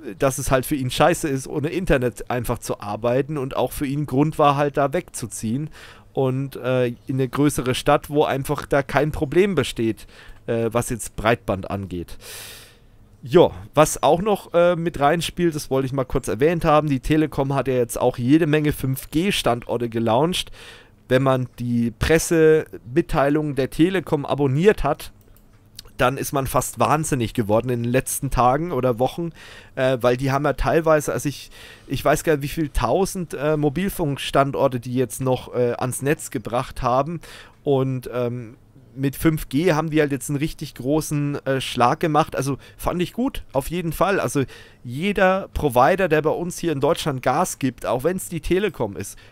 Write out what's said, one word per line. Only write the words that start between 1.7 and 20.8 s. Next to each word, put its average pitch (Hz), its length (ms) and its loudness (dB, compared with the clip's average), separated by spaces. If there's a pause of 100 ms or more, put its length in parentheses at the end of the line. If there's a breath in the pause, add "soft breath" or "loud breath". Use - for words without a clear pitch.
einfach 120 280 -4
zu - 220 -8
arbeiten 120 560 -2
und 135 180 -6
auch - 180 -2
für 151 140 -4
ihn 143 200 -2
Grund 143 320 0
war 143 180 6
halt 147 220 0
da 139 160 0
wegzuziehen 135 720 -6 (460 loud breath)
und, 135 420 -2
äh, 127 300 0
in 120 100 -4 (140)
eine 131 180 0
größere 139 460 2
Stadt, - 340 2
wo 147 160 2
einfach 135 400 -4
da 143 180 2
kein 151 300 0
Problem 175 420 2
besteht, 117 520 -2 (400 loud breath)
äh, 117 260 0
was 120 160 0
jetzt - 260 -8
Breitband 107 560 -2
angeht. 90 460 -8 (1040 loud breath)
Ja, 135 300 6 (240)
was - 300 2
auch 165 180 4
noch, 208 320 -2
äh, 175 220 4
mit 165 240 -4
reinspielt, 165 520 0
das 151 180 -6
wollte 131 160 0
ich 123 60 -6
mal 135 120 -2
kurz - 240 -4
erwähnt 151 360 2
haben, 151 240 4
die 135 120 0
Telekom 151 520 0
hat 135 140 -2
ja 131 80 0
jetzt 123 260 0
auch 123 160 0
jede 147 300 4
Menge 151 260 2
fünf - 380 -4
G 180 220 0
Standorte 120 560 -2
gelauncht. 117 640 0 (560 loud breath)